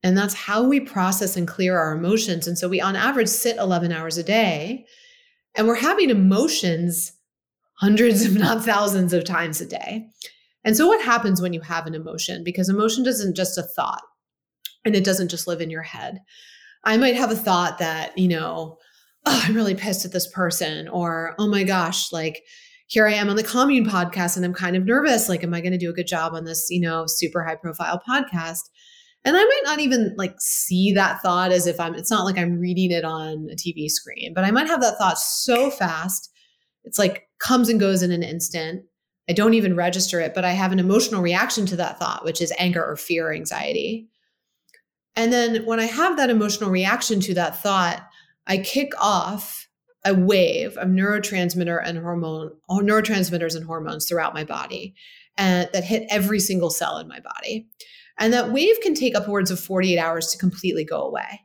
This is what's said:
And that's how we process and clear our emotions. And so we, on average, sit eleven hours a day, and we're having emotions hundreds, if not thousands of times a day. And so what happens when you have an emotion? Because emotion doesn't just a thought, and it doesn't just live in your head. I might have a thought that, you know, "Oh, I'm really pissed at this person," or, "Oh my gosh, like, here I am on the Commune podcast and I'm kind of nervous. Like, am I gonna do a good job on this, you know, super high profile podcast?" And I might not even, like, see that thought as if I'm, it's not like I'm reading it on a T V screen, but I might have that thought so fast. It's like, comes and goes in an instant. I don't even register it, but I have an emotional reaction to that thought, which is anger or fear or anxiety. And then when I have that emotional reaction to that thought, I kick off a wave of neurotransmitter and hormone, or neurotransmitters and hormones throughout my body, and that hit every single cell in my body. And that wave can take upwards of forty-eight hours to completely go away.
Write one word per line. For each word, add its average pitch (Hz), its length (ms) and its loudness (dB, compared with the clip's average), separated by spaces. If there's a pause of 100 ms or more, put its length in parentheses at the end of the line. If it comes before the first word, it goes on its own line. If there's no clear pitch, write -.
And 185 120 4
that's 196 180 0
how 214 280 -2
we 277 160 4
process 190 580 -2
and 175 120 -2
clear 185 280 0
our 156 200 0
emotions. 175 500 0
And 170 100 -4
so 180 120 -4
we, 180 120 0
on 190 140 0
average, 254 320 2
sit - 300 0
eleven 175 340 0
hours 160 260 -4
a 170 60 -4
day, 196 640 0 (720)
and 220 100 4
we're 233 80 4
having 311 360 2
emotions 190 1000 2 (640)
hundreds, 214 500 4
if 202 140 4
not 226 260 2
thousands 202 480 2
of 170 120 2
times 165 360 -4
a 165 60 -10
day. - 400 -10 (560)
And 220 140 4
so 311 100 6
what 440 180 4
happens 220 380 2
when 180 100 -2
you 165 100 -6
have 165 260 -6
an 160 80 -8
emotion? 160 480 -8
Because 180 240 0
emotion 220 340 2
doesn't 220 320 0
just 185 240 -2
a 170 60 -4
thought, - 380 -6 (840)
and 214 100 2
it 196 80 4
doesn't 185 280 0
just 175 180 -8
live 170 120 -4
in 160 100 -4
your 160 120 -8
head. 160 380 -12 (640)
I 220 120 4
might 247 200 4
have 240 160 0
a 220 40 -2
thought 175 420 0
that, 160 380 -4
you 185 120 4
know, 165 500 -4 (480)
"Oh, 269 180 2
I'm 208 100 2
really 208 200 2
pissed 196 300 -4
at 180 80 -12
this 180 160 -2
person," 165 580 -4
or, 165 540 -4
"Oh 214 80 2
my 202 160 2
gosh, 180 480 0
like, 160 320 -6 (420)
here 220 180 4
I 214 100 4
am 208 140 0
on 202 60 2
the 214 80 2
Commune 247 420 4
podcast 180 520 0
and 180 80 0
I'm 180 100 -2
kind 180 220 -2
of 185 80 2
nervous. 247 440 2
Like, 175 140 0
am 170 120 -2
I 170 60 -4
gonna 180 160 0
do 170 140 -2
a - 20 -6
good 175 140 -4
job 165 280 -2
on 165 100 -8
this, 165 260 -4
you 175 100 0
know, 165 280 0
super 170 340 -2
high 160 140 -6
profile 165 520 -4
podcast?" 175 520 -4 (640)
And 294 120 4
I 381 40 6
might 539 240 4
not 302 160 -2
even, 240 360 2
like, 185 220 -4
see 190 540 0
that 190 280 2
thought 180 300 2
as 180 160 4
if 175 140 -2
I'm, 165 140 -4
it's 165 160 -6
not 208 140 2
like 190 140 0
I'm 175 220 0
reading 180 320 2
it 165 120 0
on 156 460 -6
a - 60 -12
T 170 160 -6
V 151 160 -6
screen, - 440 -6
but 185 120 0
I 196 80 4
might 285 160 2
have 320 120 0
that 233 160 2
thought 185 220 2
so 254 520 2
fast. 170 600 -4 (540)
It's - 160 -4
like, 196 280 0 (120)
comes 247 280 4
and 226 120 4
goes 190 220 4
in 180 100 2
an 170 100 0
instant. 165 640 -6 (440)
I 180 40 0
don't 208 220 4
even 196 200 2
register 180 460 0
it, 160 120 -4
but 185 120 -2
I 180 80 2
have 185 180 0
an 185 80 2
emotional 196 420 2
reaction 190 460 0
to 185 100 -2
that 170 220 -4
thought, - 260 -4
which 165 160 -4
is - 180 -2
anger 175 240 0
or 151 140 -6
fear 165 320 -4
or 156 60 -4
anxiety. 160 760 -6 (1080)
And 226 160 2
then 233 340 2
when 226 140 0
I 226 60 0
have 311 300 0
that 269 140 2
emotional 208 400 2
reaction 196 520 2
to 185 120 -2
that 170 260 -2
thought, 185 400 0 (460)
I 190 120 0
kick 269 420 -2
off 196 680 -2 (360)
a 196 100 4
wave 185 640 2
of 185 100 -2
neurotransmitter 185 960 0
and 170 140 -6
hormone, 160 540 -6 (160)
or 196 140 2
neurotransmitters 190 760 0
and 160 100 -10
hormones 156 420 -6
throughout 160 240 -2
my 151 120 -6
body, 151 500 -10 (420)
and 180 360 2
that 185 100 0
hit 214 260 -2
every 208 300 2
single 185 320 0
cell 156 280 -4
in 156 100 -14
my 147 100 -18
body. - 480 -10 (540)
And 226 120 4
that 240 180 2
wave 330 300 4
can 392 140 0
take 254 220 0
upwards 202 340 0
of 180 100 -2
forty-eight 185 380 0
hours 165 300 -2
to - 100 -4
completely 175 460 -2
go 156 180 -6
away. - 420 -8